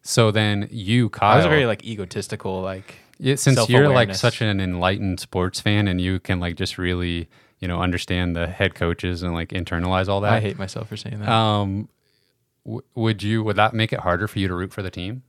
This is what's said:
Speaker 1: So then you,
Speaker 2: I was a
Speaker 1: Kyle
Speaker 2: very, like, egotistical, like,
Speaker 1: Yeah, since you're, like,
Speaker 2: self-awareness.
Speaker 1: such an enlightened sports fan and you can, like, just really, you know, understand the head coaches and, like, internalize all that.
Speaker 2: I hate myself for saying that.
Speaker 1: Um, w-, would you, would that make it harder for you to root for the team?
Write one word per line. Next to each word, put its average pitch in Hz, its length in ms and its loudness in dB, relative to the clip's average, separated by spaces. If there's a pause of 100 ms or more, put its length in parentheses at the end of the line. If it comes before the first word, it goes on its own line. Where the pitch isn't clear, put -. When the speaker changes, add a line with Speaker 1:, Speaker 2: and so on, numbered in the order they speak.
Speaker 1:
So 113 300 2
then 104 400 0
you, 113 480 0
Speaker 2:
I 104 180 6
was - 80 6
a - 20 2
Speaker 1:
Kyle - 20 2
Speaker 2:
very, 151 160 4
like, 110 180 -2
egotistical, 98 760 -8
like, 95 340 -10 (240)
Speaker 1:
Yeah, 135 160 2
since 131 220 4 (120)
you're, 135 200 8
like, 123 200 4
Speaker 2:
self-awareness. 95 100 -4
Speaker 1:
such - 220 2
an 104 180 0
enlightened 92 600 0
sports - 400 -4
fan 104 280 2
and 90 120 0
you 92 200 0
can, 92 200 -2
like, 87 160 -4
just - 220 -6
really, 87 500 -2 (320)
you 92 80 -8
know, 90 140 -2
understand 90 540 -2
the 85 120 -2
head 90 280 -2
coaches 87 480 -2
and, 87 100 -4
like, 82 160 -6
internalize 90 580 -2
all 98 140 0
that. 104 120 2
Speaker 2:
I 113 60 2
hate 98 200 -4
myself 98 300 -10
for 107 80 -10
saying 104 220 -10
that. 104 100 -4
Speaker 1:
Um, 107 600 2 (760)
w-, 113 180 -10 (120)
would 110 280 0
you, 110 200 0
would 104 120 -2
that 104 180 4
make 110 200 0
it 117 80 -4
harder 90 260 0
for - 120 -4
you 98 80 0
to 90 80 -2
root 90 180 -4
for - 100 -8
the 92 80 -6
team? 101 380 -10